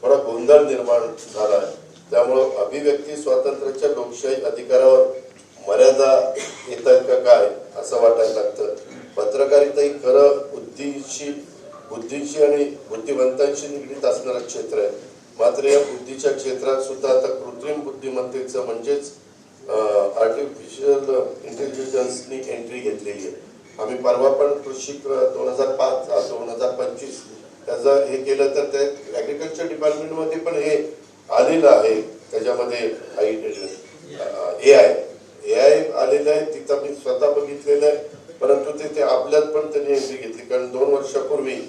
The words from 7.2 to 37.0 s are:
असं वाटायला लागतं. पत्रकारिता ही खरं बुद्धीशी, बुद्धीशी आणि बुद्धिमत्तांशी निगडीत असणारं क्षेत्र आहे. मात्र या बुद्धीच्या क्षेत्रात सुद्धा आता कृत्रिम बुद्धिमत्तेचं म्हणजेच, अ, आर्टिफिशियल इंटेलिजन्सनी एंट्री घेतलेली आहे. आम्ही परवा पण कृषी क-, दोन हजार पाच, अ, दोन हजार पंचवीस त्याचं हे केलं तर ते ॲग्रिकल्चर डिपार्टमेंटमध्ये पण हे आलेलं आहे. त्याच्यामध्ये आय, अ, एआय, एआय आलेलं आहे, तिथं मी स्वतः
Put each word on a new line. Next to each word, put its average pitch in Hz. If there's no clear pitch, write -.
असं 101
वाटायला 113
लागतं. 104
पत्रकारिता 143
ही 143
खरं 139
बुद्धीशी, 143
बुद्धीशी 143
आणि 143
बुद्धिमत्तांशी 139
निगडीत 139
असणारं 120
क्षेत्र 95
आहे. 101
मात्र 139
या 143
बुद्धीच्या 131
क्षेत्रात 131
सुद्धा 135
आता 127
कृत्रिम 127
बुद्धिमत्तेचं 131
म्हणजेच, 139
अ, -
आर्टिफिशियल 135
इंटेलिजन्सनी 131
एंट्री 120
घेतलेली 101
आहे. -
आम्ही 127
परवा 135
पण 143
कृषी 135
क-, 139
दोन 127
हजार 131
पाच, -
अ, -
दोन -
हजार -
पंचवीस -
त्याचं 139
हे 127
केलं 139
तर 139
ते 139
ॲग्रिकल्चर 156
डिपार्टमेंटमध्ये 156
पण 165
हे 147
आलेलं 165
आहे. 110
त्याच्यामध्ये -
आय, 107
अ, -
एआय, -
एआय 151
आलेलं 147
आहे, 156
तिथं 143
मी 147
स्वतः 139